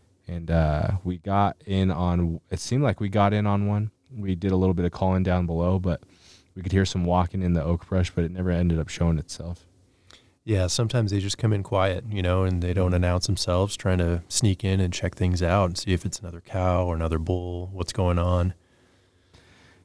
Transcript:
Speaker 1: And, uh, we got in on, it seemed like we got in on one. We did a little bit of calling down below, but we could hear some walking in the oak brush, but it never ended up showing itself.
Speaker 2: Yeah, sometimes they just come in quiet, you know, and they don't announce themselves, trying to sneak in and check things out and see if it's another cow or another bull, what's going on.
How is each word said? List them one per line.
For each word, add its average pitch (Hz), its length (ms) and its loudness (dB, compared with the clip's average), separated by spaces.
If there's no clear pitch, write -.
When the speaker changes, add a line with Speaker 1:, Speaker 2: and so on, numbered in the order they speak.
Speaker 1:
And, 85 240 -10
uh, 80 420 2
we 90 140 -4
got 98 480 0
in 95 240 2
on, 87 500 0
it 90 100 -6
seemed 139 240 -2
like 110 160 0
we 104 100 -4
got 101 240 2
in 104 120 0
on 101 200 2
one. 104 240 -2
We 101 240 -4
did 95 180 -2
a 95 40 2
little 92 180 4
bit 87 120 0
of 85 60 -2
calling 95 320 0
down 90 200 2
below, 85 340 0
but 90 240 -2
we 95 80 -12
could 92 100 -4
hear 95 140 4
some 90 180 -2
walking 90 380 2
in 87 100 2
the 82 100 4
oak 85 240 -2
brush, 92 280 0
but 85 100 0
it 82 60 -4
never 90 200 -2
ended 87 280 2
up 78 100 -4
showing 82 300 0
itself. 82 480 -10
Speaker 2:
Yeah, 98 240 2
sometimes 113 420 0
they 101 100 0
just 98 160 -4
come 107 160 2
in 98 100 0
quiet, 92 480 0
you 98 120 -2
know, 90 220 2
and 92 180 0
they 90 100 -2
don't 90 220 2
announce 87 320 2
themselves, 92 500 0
trying 92 220 0
to 85 300 0
sneak - 360 0
in 95 160 2
and 90 120 0
check - 220 -4
things 90 280 0
out 92 240 2
and 87 120 -4
see 98 140 -2
if 90 140 0
it's - 120 -6
another 85 220 -14
cow 92 440 0
or 87 100 -2
another 80 240 -2
bull, 90 540 -4
what's 92 200 -6
going 87 260 0
on. 90 360 0